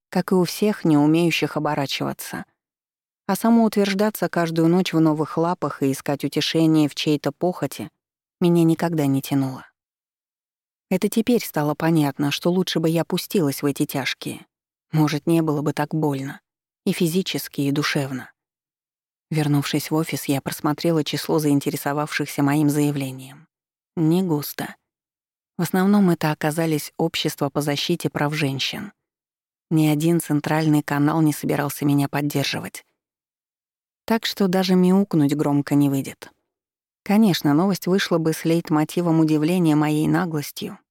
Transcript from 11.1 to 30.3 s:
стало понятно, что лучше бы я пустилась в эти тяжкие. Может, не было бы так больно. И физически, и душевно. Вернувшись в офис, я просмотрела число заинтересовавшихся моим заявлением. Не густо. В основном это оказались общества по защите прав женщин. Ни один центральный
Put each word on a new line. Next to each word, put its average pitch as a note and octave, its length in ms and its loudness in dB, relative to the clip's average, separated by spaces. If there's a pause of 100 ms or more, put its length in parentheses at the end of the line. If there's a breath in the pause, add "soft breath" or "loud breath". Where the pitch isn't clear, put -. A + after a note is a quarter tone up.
стало D3+ 300 -2
понятно, D3 560 0
что F3 220 -2
лучше F3+ 260 0
бы D#3+ 100 0
я D#3+ 160 0
пустилась E3+ 580 -2
в D3+ 40 0
эти C#3+ 180 0
тяжкие. - 640 -8 (460)
Может, D3+ 340 0
не E3 160 4
было D3+ 180 0
бы D3+ 120 -2
так D3 200 -4
больно. C#3+ 480 -4 (440)
И G3 80 0
физически, E3 680 -2
и C#3 100 0
душевно. C3+ 580 -4 (1000)
Вернувшись D3 600 0
в D#3 40 -2
офис, - 320 -4
я C#3 140 0
просмотрела D#3 640 -2
число D3+ 360 -2
заинтересовавшихся D3 1040 -2
моим D3 280 2
заявлением. C#3 800 -4 (480)
Не E3+ 260 2
густо. - 540 -6 (840)
В F3+ 40 0
основном F#3+ 480 4
это D#3+ 200 0
оказались D#3 640 -2
общества D#3+ 520 -2
по D3 120 -4
защите D3 480 -2
прав D3+ 260 -4
женщин. C3+ 580 -4 (760)
Ни D#3 180 4
один D#3+ 320 2
центральный D3+ 640 2